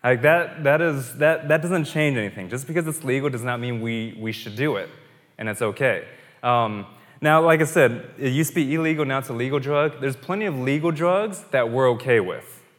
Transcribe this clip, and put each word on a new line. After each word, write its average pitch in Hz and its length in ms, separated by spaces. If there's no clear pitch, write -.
Like, 123 200
that, 160 400
that 147 180
is, 139 380
that, 151 300
that 156 120
doesn't 175 240
change 147 320
anything. 101 320
Just 127 160
because 165 220
it's 156 160
legal 135 260
does 123 140
not 123 160
mean 120 220
we, 113 380
we 110 120
should 107 240
do 131 220
it, 90 120
and 110 100
it's 107 140
okay. 107 440
Um, 113 460
now, 156 240
like 160 160
I 156 40
said, 127 520
it 131 160
used 151 160
to - 60
be 147 180
illegal, 160 320
now 135 140
it's 127 100
a 131 40
legal 131 260
drug. 147 420
There's 135 140
plenty 202 300
of 165 120
legal 143 340
drugs 180 600
that 123 180
we're 127 220
okay 120 280
with. 90 440